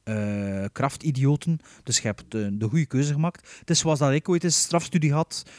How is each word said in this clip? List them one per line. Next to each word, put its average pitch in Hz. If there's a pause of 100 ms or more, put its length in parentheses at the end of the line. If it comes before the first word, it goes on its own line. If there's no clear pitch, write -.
eh, 101
Kraftidioten. 143 (240)
Dus -
je -
hebt, -
eh, 107
de 107
goede 147
keuze 143
gemaakt. 160 (100)
Het -
is 160
zoals 151
dat 135
ik 156
ooit 175
eens 170
strafstudie 160
had, - (160)